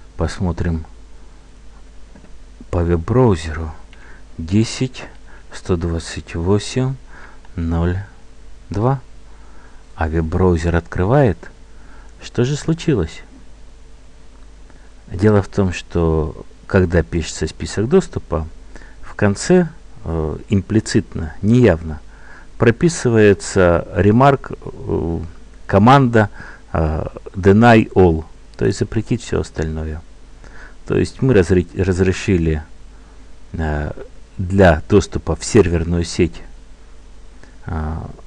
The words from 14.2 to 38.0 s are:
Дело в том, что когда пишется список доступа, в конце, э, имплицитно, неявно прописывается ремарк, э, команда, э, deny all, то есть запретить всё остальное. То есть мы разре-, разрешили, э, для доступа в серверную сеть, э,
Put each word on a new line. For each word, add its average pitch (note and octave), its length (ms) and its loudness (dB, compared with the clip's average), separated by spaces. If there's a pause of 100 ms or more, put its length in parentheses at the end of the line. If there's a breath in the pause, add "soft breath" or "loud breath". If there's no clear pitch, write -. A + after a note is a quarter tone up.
Дело G2+ 340 4
в - 60 -12
том, F#2 260 -2
что D#2+ 720 -2 (200)
когда F2 360 2
пишется - 440 -4
список - 400 -6
доступа, A#2 600 0 (540 loud breath)
в - 120 -14
конце, E3 540 2 (360)
э, D#2+ 340 -2 (100)
имплицитно, F#2+ 960 0
неявно F2+ 580 2 (560 loud breath)
прописывается A2 1400 4
ремарк, A2+ 580 4
э, E2+ 680 -6 (460)
команда, A#2 640 4 (420 loud breath)
э, D#2 360 -2 (260)
deny G#2+ 580 6
all, E2 320 4 (320)
то - 80 -4
есть G#2+ 140 0
запретить G#2+ 440 -4
всё - 180 -4
остальное. D#2+ 600 -6 (840 loud breath)
То G2 100 -2
есть F#2 240 -2
мы C3 140 2
разре-, F2+ 420 4
разрешили, F2+ 840 0 (880 soft breath)
э, D2+ 400 -4 (460)
для F2+ 500 4
доступа - 480 2
в - 80 -12
серверную E2+ 600 2
сеть, - 360 -2 (1300 soft breath)
э, D#2 300 -6 (300)